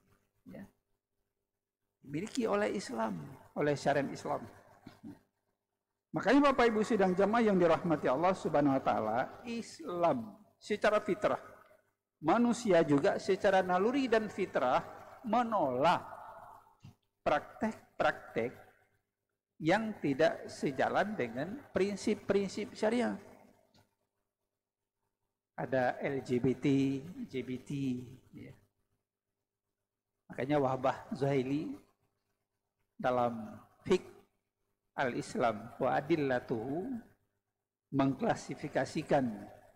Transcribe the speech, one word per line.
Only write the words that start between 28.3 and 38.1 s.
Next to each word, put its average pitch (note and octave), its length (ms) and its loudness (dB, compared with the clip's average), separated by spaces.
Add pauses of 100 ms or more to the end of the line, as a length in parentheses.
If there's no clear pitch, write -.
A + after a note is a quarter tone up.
ya. C3+ 160 -18 (1800)
Makanya C#3+ 320 -2
Wahbah C3 380 0 (180)
Zuhaili C#3 640 -2 (1200)
dalam A#2+ 560 -2 (320)
Fiqh F#3 160 2 (960)
Al-Islam A#2+ 800 -2
wa B2+ 160 0
Adillatuhu C#3+ 920 -2 (1040)
mengklasifikasikan C#3 1400 -2 (460)